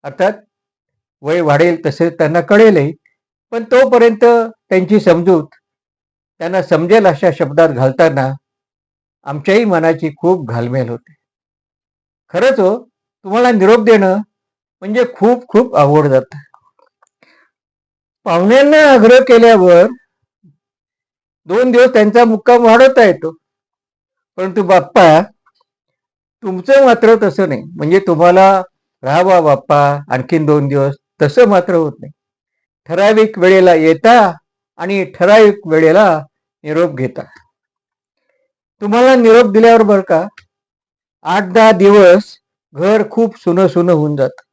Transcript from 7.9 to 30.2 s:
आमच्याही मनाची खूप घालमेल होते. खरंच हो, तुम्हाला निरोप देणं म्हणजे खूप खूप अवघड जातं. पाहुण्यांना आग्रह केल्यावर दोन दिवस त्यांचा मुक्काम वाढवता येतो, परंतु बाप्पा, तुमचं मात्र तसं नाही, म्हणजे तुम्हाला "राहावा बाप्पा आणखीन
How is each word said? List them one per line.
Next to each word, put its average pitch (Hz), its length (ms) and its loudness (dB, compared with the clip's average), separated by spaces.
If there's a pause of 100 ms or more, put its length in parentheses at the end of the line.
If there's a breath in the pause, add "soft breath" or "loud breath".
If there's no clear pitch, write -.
आमच्याही 190 420 -4
मनाची 165 520 -4
खूप 170 320 -4
घालमेल 120 400 -8
होते. 120 240 -16 (1160)
खरंच 254 300 -2
हो, 208 300 -2 (340)
तुम्हाला 233 280 -2
निरोप 214 280 0
देणं 202 380 0 (600)
म्हणजे 214 240 -6 (120)
खूप 240 320 -2
खूप 247 280 -2
अवघड 147 320 0
जातं. 131 300 -4 (1900)
पाहुण्यांना 269 680 2
आग्रह 240 260 4
केल्यावर 226 680 4 (1600)
दोन 240 260 -2
दिवस 247 220 2
त्यांचा 214 320 2
मुक्काम 233 400 0
वाढवता 240 400 4
येतो, 160 300 -4 (1000)
परंतु 190 280 -6
बाप्पा, 175 580 2 (1200)
तुमचं 226 420 0
मात्र 233 380 2
तसं 185 260 -4
नाही, 135 140 -8
म्हणजे 156 360 -4
तुम्हाला 185 640 2 (400)
"राहावा 175 400 0
बाप्पा 143 580 -2 (120)
आणखीन 147 340 -4